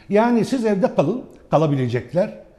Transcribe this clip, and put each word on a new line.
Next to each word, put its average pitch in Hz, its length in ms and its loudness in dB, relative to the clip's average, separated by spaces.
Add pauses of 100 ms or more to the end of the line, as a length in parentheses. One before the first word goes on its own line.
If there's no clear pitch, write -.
Yani 226 360 2
"Siz 247 200 -2
evde 202 300 0
kalın." 185 260 0 (300)
Kalabilecekler. 143 840 0 (260)